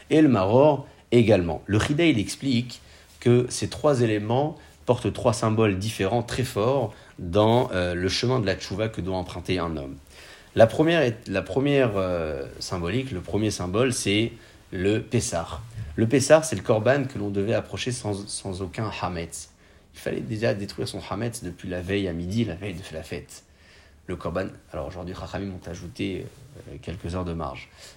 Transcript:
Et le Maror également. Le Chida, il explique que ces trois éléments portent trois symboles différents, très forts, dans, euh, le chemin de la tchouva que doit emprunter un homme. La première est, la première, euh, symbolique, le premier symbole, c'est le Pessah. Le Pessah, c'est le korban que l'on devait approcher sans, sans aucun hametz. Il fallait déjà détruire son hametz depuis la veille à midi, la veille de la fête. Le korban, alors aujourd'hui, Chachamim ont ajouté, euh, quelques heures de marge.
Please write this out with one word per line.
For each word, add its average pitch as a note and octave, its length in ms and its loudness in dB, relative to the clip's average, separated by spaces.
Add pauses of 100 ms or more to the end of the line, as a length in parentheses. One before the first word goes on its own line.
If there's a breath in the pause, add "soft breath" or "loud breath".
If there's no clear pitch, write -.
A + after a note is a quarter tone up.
(100)
Et D#3 100 6
le D#3 80 8
Maror B2+ 580 6 (260 loud breath)
également. G2 520 6
Le G#2+ 160 0
Chida, D3+ 240 2
il C#3+ 140 6
explique A#2+ 640 -2 (380 loud breath)
que B2 280 6
ces - 200 -4
trois C#3+ 340 2
éléments A#2 540 0 (280 loud breath)
portent A2+ 280 2
trois B2 200 2
symboles A2 460 2
différents, A2 440 -2
très A#2+ 220 -4
forts, A#2 500 0 (240 loud breath)
dans, G#2+ 540 4
euh, F2+ 220 0
le F2 140 -2
chemin B2 300 0
de G#2 80 0
la F#2+ 80 2
tchouva G2+ 340 -4
que - 120 -8
doit F#2 160 -4
emprunter F2+ 420 -4
un E2 180 -4
homme. C#2 200 -10 (580 loud breath)
La A2+ 120 10
première D#3+ 360 4
est, A#2 260 0
la G2 140 0
première, C3+ 540 2
euh, D#2+ 500 -2 (120)
symbolique, F2 520 -4
le F2+ 100 -6
premier G#2 300 -2
symbole, G2 420 0
c'est A2 400 0 (380 loud breath)
le G2+ 320 0
Pessah. F2 580 -4 (360 loud breath)
Le A#2 100 4
Pessah, D3 360 6
c'est C3+ 140 -4
le G2 60 -6
korban B2 420 2
que B2 140 -8
l'on G2+ 100 -4
devait G2+ 260 0
approcher G2+ 380 -4
sans, G#2 360 -6
sans F#2+ 340 -8
aucun G2 280 -6 (120)
hametz. F2 480 -8 (440 soft breath)
Il - 60 -20
fallait - 200 -4
déjà A2+ 340 -2
détruire G2+ 340 -6
son F#2+ 120 -8 (100)
hametz A#2 320 -6
depuis F2 260 -12
la F2+ 140 -6
veille G2 260 -2
à E2+ 40 -4
midi, F2+ 320 -2
la E2+ 100 -4
veille F#2+ 200 -10
de E2 200 -14
la D#2 80 -8
fête. - 400 -14 (640 soft breath)
Le F2+ 100 -6
korban, F2+ 300 -4 (260)
alors D2+ 140 -6
aujourd'hui, F2+ 280 -10
Chachamim G2 360 -8
ont F#2 180 -12
ajouté, F2+ 560 -8 (320)
euh, - 240 -16
quelques F2 340 -8
heures F2+ 120 -4
de E2+ 80 -4
marge. C#2 340 -8 (280 loud breath)